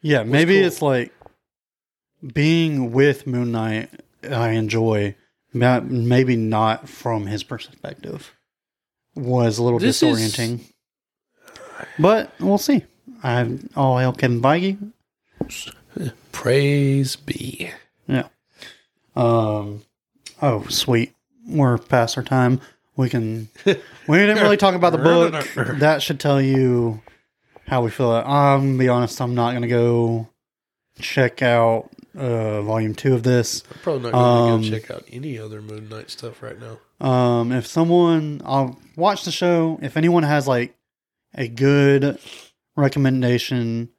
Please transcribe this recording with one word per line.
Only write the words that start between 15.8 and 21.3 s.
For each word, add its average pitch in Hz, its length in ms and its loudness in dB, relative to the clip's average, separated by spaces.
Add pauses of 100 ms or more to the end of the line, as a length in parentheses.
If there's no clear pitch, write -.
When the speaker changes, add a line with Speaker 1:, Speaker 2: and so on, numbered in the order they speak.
Speaker 2:
Praise 139 840 0
be. - 540 -12 (360)
Speaker 1:
Yeah. - 220 -4 (840)
Um, 107 680 -2 (600)
oh, 120 260 0
sweet. - 460 -2 (320)